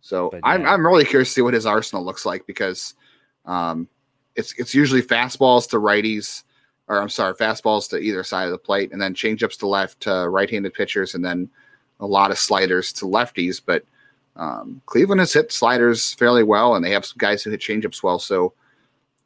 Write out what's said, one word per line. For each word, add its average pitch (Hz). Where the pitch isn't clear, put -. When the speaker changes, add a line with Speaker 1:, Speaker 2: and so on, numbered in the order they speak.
Speaker 1:
So 90
Speaker 2:
But, 87
Speaker 1:
I'm, 170
Speaker 2:
yeah. 156
Speaker 1:
I'm 170
really 165
curious 131
to -
see 127
what 123
his 113
arsenal 107
looks 92
like 92
because, -
um, 85
it's, -
it's 127
usually 135
fastballs 123
to 120
righties, 104
or 104
I'm 104
sorry, 98
fastballs 110
to 92
either 92
side 92
of 87
the 92
plate, 101
and 92
then 95
changeups 110
to 104
left 98
to 92
right-handed 98
pitchers, 95
and 87
then 90
a 101
lot 98
of 92
sliders 92
to -
lefties. 92
But, 85
um, 62
Cleveland 190
has 170
hit 151
sliders 120
fairly 120
well, 107
and 87
they 87
have 98
some -
guys 104
who 107
hit 104
changeups 104
well. 90
So, 92